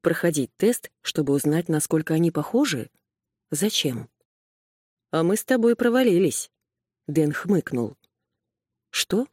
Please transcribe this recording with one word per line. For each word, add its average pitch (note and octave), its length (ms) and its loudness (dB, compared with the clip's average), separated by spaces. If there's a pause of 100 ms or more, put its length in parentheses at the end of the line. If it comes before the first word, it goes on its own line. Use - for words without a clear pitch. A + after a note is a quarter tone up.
Проходить D#3 540 0
тест, - 360 -2 (100)
чтобы C#3+ 320 -2
узнать, D3+ 360 0
насколько D#3 440 0
они E3 180 2
похожи? E3+ 580 -2 (600)
Зачем? D3 600 -4 (1000)
«А E3 120 0
мы F#3 120 2
с - 80 -6
тобой A#3 320 2
провалились», — A3+ 760 2 (580)
Дэн D3+ 260 0
хмыкнул. D3 640 -2 (960)
«Что?» - 420 -2